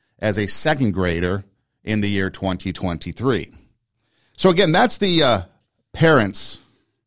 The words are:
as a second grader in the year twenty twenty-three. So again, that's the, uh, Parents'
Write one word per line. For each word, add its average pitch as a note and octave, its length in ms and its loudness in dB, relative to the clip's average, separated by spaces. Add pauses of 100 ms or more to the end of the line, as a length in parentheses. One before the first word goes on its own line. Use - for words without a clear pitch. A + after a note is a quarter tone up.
(200)
as G#2 180 -2
a G#2 80 -2
second C3 460 0
grader F2+ 520 -2 (380)
in G#2+ 180 -2
the G#2 80 -2
year F#2+ 220 -2
twenty F#2 420 -6
twenty-three. F2+ 800 -4 (840)
So F#3 140 4
again, E3+ 220 2
that's G#3+ 260 2
the, F3 240 2
uh, A2+ 200 4 (500)
Parents' C#3+ 720 2 (440)